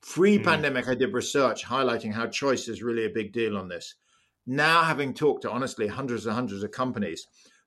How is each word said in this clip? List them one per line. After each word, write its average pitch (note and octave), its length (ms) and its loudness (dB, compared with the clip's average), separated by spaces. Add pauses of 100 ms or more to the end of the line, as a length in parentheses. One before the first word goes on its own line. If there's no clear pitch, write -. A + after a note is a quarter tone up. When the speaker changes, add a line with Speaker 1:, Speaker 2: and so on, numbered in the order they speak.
Speaker 1:
Pre-pandemic, D3+ 840 4
Speaker 2:
Mm. B2+ 40 -2
Speaker 1:
I B2+ 60 4
did A#2 180 0
research B2 500 0
highlighting A#2+ 480 0
how A2+ 140 -2
choice B2 420 -2
is G2+ 140 -8
really A#2 220 -2
a G#2 60 -2
big G#2+ 220 -4
deal A2 240 0
on F#2 120 -6
this. F2 260 -12 (520)
Now, D#3 360 4
having C#3+ 320 0
talked D3 280 2
to, A2 80 -4
honestly, A#2 360 -2
hundreds A2+ 400 -4
and A2 80 0
hundreds G#2 300 -4
of G2+ 80 -6
companies, G#2+ 560 -4 (380)